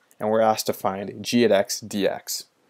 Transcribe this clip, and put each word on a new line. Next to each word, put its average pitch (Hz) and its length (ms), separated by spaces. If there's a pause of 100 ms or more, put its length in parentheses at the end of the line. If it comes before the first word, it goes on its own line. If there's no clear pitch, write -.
(200)
And 107 80
we're 110 140
asked 110 240
to 104 80
find 101 500
g 120 220
at 104 40
x 101 300
dx. - 640 (260)